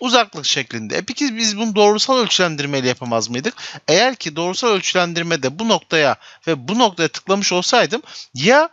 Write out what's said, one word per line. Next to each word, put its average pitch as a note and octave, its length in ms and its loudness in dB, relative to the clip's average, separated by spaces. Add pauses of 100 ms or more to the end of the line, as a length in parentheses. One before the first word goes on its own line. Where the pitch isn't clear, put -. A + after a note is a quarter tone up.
uzaklık A#3 460 0
şeklinde. A#2 500 -4
E E3+ 60 -2
peki B3 340 -4
biz A3 220 -4
bunu A3 160 -2
doğrusal G#3+ 440 2
ölçülendirmeyle C#3+ 680 0
yapamaz A#2 420 -2
mıydık? C#3 240 -4 (340)
Eğer A3 260 4
ki D#3 220 -10
doğrusal F3+ 320 -2
ölçülendirmede E3+ 880 0
bu A3+ 100 -2
noktaya D#3 480 2 (300)
ve C3+ 220 -2
bu G#3 100 0
noktaya F3+ 300 2
tıklamış F#3+ 440 -2
olsaydım F3+ 500 2 (320)
ya B3 380 4